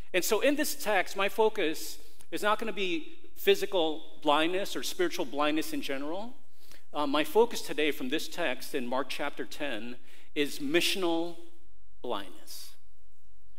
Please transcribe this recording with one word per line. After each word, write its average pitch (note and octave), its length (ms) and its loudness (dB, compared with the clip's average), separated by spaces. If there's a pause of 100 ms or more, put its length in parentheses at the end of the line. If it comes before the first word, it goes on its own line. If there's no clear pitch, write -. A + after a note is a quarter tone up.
(140)
And F3+ 100 2
so G#3 180 2
in C#4 140 4
this D4 200 0
text, G3 400 0
my G3 140 2
focus G#3 680 2 (340)
is E3 120 -2
not G#3+ 160 2
gonna A3 140 -2
be F3 400 -2 (220)
physical E3+ 680 2 (200)
blindness D#3+ 540 2
or C3+ 80 -2
spiritual F3 420 0
blindness D3+ 480 0
in C#3+ 80 -2
general. D#3 520 -4 (600)
Uh, D3+ 140 0
my D3 160 4
focus G#3 380 4
today D3+ 300 0
from C3 180 -2
this D3+ 180 0
text D3 480 -2
in B2+ 100 0
Mark B2+ 240 0
chapter C#3+ 360 -2
ten A#2+ 500 -2 (400)
is C#3+ 240 0
missional E3+ 760 2 (680)
blindness. - 720 -2 (840)